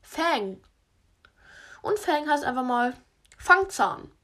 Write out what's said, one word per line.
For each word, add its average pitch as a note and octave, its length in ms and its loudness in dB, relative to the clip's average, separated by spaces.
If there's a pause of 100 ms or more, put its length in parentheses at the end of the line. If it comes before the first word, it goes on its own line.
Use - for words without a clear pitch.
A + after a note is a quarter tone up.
Fang. A#3+ 580 -2 (1200)
Und G#4 180 -2
Fang D4+ 300 -2
heißt D4 160 2
einfach B3+ 180 -2
mal B3 300 0 (440)
Fangzahn. - 760 2 (120)